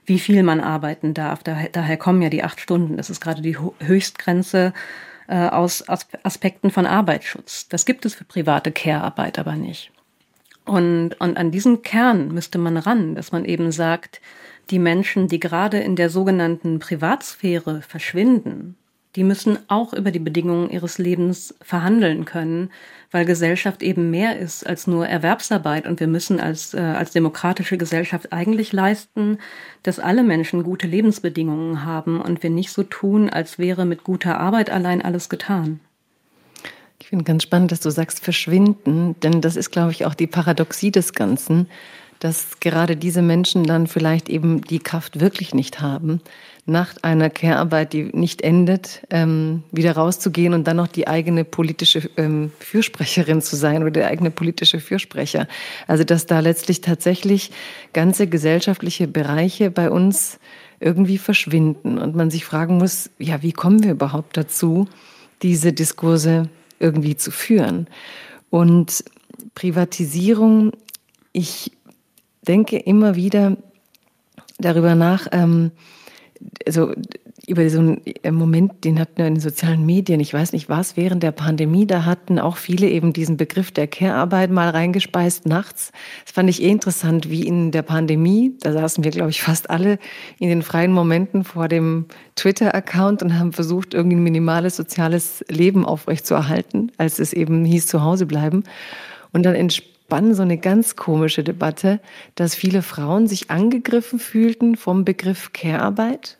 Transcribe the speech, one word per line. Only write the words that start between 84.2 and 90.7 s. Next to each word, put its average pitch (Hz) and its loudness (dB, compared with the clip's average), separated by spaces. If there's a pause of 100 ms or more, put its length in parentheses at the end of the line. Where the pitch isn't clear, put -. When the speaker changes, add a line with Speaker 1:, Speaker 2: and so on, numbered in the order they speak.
Speaker 2:
mal 175 2
reingespeist 175 0
nachts. - -2 (340)
Das - -20
fand 185 4
ich 175 0
eh 175 4
interessant, 165 0
wie 160 -4
in 170 0
der 156 -2
Pandemie, 165 2
da 151 -2
saßen 160 0
wir, 156 0
glaub 165 -2
ich, 156 -4
fast - -2
alle 190 2 (400)
in 180 0
den 170 2
freien 170 2